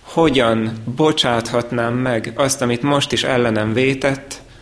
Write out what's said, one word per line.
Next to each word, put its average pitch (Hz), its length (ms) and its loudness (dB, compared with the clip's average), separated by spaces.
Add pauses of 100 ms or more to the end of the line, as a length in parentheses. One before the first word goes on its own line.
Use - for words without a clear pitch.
Hogyan 113 840 0 (120)
bocsáthatnám 120 1000 0
meg 123 420 -2
azt, 135 260 0
amit 120 200 0
most 143 300 0
is 123 120 0
ellenem 113 500 0
vétett, 135 680 -2 (200)